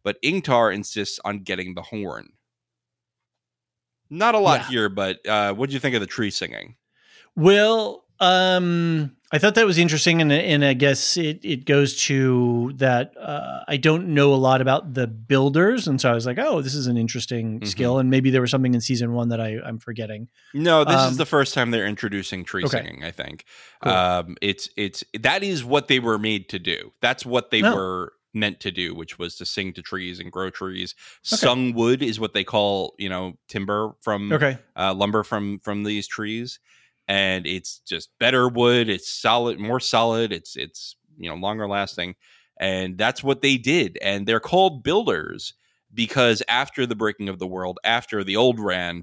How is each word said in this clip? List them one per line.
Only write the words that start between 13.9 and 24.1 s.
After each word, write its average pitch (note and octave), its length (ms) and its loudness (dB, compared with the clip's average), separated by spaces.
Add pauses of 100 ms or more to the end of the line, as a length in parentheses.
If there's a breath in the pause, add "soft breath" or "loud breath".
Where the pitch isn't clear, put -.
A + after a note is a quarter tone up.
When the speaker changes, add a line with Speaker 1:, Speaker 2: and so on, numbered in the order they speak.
Speaker 2:
know C#3+ 200 6
a - 40 6
lot C3 240 4
about C3+ 320 2
the B2 140 -2
builders, C#3 800 2
and C3+ 120 0
so C3 120 4
I - 20 4
was A#2 120 0
like, B2 140 -4
"Oh, B3 220 0
this C3+ 140 -4
is C3+ 120 -2
an A#2+ 80 2
interesting A2+ 640 -4
Speaker 1:
Mm-hmm. G#2+ 60 -10
Speaker 2:
skill," A#2+ 340 0
and B2+ 100 2
maybe C3 200 4
there C3 100 4
was B2 120 0
something C3 220 2
in A#2+ 60 2
season A#2 320 -2
one A#2+ 180 -2
that A2+ 120 -4
I, A2 240 -6
I'm A#2 140 -10
forgetting. A2 500 -12 (240 soft breath)
Speaker 1:
No, D#3 320 4
this C#3+ 100 4
is C3+ 120 6
Speaker 2:
Um, B2+ 100 -2
Speaker 1:
the D#3 80 0
first C#3+ 280 2
time A#2+ 180 0
they're G#2+ 160 0
introducing G2 580 -6
tree F#2 180 -6
Speaker 2:
Okay. C#3 140 0
Speaker 1:
singing, E2 260 -10
I E2+ 80 -10
think. C#2+ 320 -14 (400 loud breath)
Speaker 2:
Cool. F#2 80 0
Speaker 1:
Um, F2+ 500 0